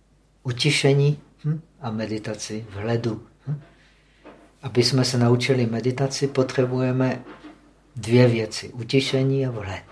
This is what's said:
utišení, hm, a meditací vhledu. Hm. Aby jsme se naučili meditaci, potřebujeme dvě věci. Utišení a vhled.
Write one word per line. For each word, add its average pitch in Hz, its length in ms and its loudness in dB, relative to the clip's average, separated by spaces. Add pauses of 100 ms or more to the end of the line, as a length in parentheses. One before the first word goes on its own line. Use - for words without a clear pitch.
(440)
utišení, 143 760 2 (260)
hm, 156 160 -2 (200)
a 117 100 -8
meditací 110 800 -6
vhledu. 110 580 -4 (200)
Hm. 143 140 -6 (1000)
Aby 117 220 0
jsme 127 220 2
se 123 120 -2
naučili 120 480 4
meditaci, 117 640 -2
potřebujeme 131 960 0 (720)
dvě 120 320 6
věci. 110 420 -2
Utišení 135 760 0
a 127 60 -4
vhled. 95 400 -8